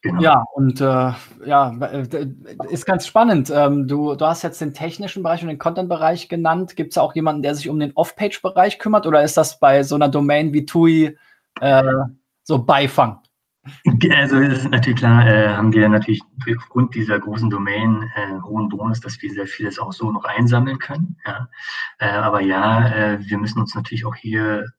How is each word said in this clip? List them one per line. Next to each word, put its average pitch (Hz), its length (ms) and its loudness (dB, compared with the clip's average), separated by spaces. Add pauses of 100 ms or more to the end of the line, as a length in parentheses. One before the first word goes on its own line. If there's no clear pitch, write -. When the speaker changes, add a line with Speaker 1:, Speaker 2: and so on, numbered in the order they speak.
Speaker 1:
Genau. 175 200 -2
Speaker 2:
Ja, 147 220 6 (100)
und, 131 260 0
äh, 127 320 2 (320)
ja, 135 340 2
äh, 135 300 -6
d-, 143 260 -8 (360)
ist 165 160 -8
ganz 185 200 -2
spannend. 196 480 2
Ähm, 143 320 2
du, 147 280 -2
du 151 100 -4
hast 165 160 0
jetzt 170 220 -8
den 147 100 -8
technischen 180 500 -10
Bereich 170 200 -2
und 170 60 -8
den 147 100 -10
Content-Bereich 170 720 -4
genannt. 170 440 -2
Gibt's - 220 -6
auch 151 180 0
jemanden, 156 280 -2
der 143 120 -2
sich 143 140 -10
um 147 100 -4
den 147 160 -4
Off-Page-Bereich 190 840 0
kümmert? 214 280 0
Oder 156 160 4
ist 151 140 0
das 156 240 0
bei 139 220 6
so 139 140 -2
einer 147 120 2
Domain 147 460 0
wie 147 100 0
tui, 160 540 4 (420)
äh, 135 320 4 (520)
so 131 200 0
Beifang? 135 560 2 (920)
Speaker 1:
Also 143 280 4
es 135 220 2
ist - 100 -4
natürlich 120 300 0
klar, 117 260 6
äh, 107 240 6
haben 107 240 2
wir 107 160 6
natürlich 107 320 0 (340)
aufgrund - 380 -2
dieser 107 240 -2
großen 104 320 -4
Domain, 107 680 -2
äh, 104 60 -4
einen 95 200 -8
hohen 104 280 -6
Bonus, 113 300 -4
dass - 200 -14
wir 101 100 -10
sehr 98 160 -8
vieles 101 320 -10
auch 95 140 -8
so 110 180 -6
noch - 140 -6
einsammeln 123 540 0
können. 156 480 -8
Ja. - 220 -10 (500)
Äh, 107 100 -4
aber 104 320 -2
ja, 107 480 2
äh, 107 320 0
wir 101 160 -6
müssen 110 240 -4
uns - 140 -4
natürlich 113 320 -6
auch 117 80 -8
hier 107 500 -4 (140)